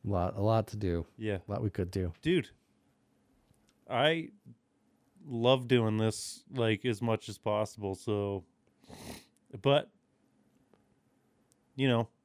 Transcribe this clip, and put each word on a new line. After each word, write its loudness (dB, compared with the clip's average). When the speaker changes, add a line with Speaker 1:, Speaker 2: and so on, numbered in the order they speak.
Speaker 1:
A -4
lot, 0
a -8
lot 2
to -10
do. -2
Speaker 2:
Yeah. -4
Speaker 1:
A -14
lot -4
we -2
could -4
do. -4
Speaker 2:
Dude, 0
I 0
love 4
doing 4
this, -2
like, 0
as -2
much -2
as -14
possible, -2
so, -4
but, 4
you 2
know 2